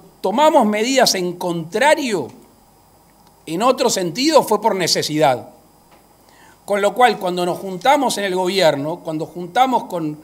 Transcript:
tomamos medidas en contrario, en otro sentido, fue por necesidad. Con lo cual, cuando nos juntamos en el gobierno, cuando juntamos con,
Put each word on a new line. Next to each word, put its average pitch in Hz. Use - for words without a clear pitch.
tomamos 269
medidas 220
en 180
contrario, 185
en 165
otro 254
sentido, 220
fue 214
por 220
necesidad. 151
Con 202
lo 202
cual, 233
cuando 180
nos 170
juntamos 240
en 202
el 185
gobierno, 170
cuando 156
juntamos 226
con, 156